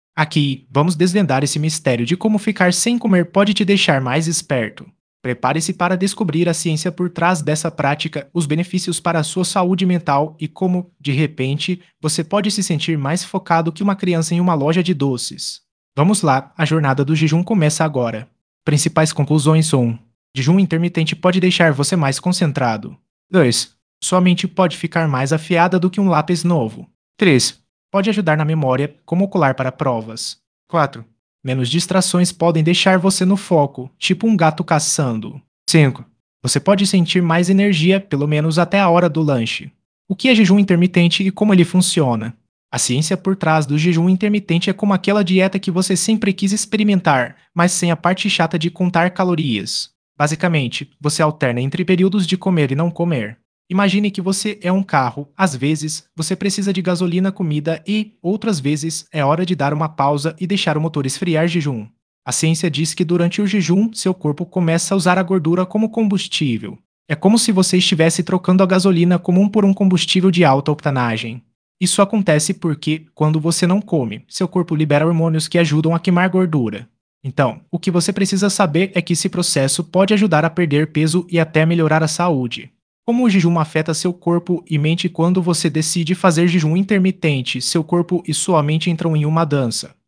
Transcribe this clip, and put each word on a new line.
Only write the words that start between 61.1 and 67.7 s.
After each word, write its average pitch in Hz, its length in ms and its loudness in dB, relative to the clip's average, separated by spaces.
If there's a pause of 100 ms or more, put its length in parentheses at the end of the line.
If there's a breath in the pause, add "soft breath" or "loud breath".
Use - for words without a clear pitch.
Jejum. 143 400 -4 (360)
A 131 80 -2
ciência 160 380 0
diz 151 240 -2
que 185 100 -2
durante 175 380 0
o 208 60 2
jejum, 196 460 2
seu 190 200 -2
corpo 156 320 -4
começa 170 480 0
a 196 40 2
usar 180 200 2
a 190 60 0
gordura 180 420 0
como 214 240 -2
combustível. 185 880 -2 (300)
É 151 80 -2
como 202 240 4
se 226 120 0
você 185 260 2